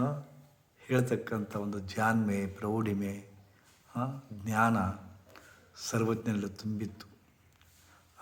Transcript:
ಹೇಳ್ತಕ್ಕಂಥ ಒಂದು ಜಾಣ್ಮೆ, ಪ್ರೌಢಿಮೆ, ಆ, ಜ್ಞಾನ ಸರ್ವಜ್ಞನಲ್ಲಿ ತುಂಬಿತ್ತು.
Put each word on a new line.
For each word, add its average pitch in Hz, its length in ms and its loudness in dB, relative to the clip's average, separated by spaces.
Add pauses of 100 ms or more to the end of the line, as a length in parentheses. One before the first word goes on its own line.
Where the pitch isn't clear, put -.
(880)
ಹೇಳ್ತಕ್ಕಂಥ 117 680 0
ಒಂದು 101 240 -2
ಜಾಣ್ಮೆ, 104 640 2
ಪ್ರೌಢಿಮೆ, 101 840 -2 (680)
ಆ, 120 40 -2 (340)
ಜ್ಞಾನ 110 440 4 (1000)
ಸರ್ವಜ್ಞನಲ್ಲಿ 110 720 0
ತುಂಬಿತ್ತು. 104 580 -6 (1160)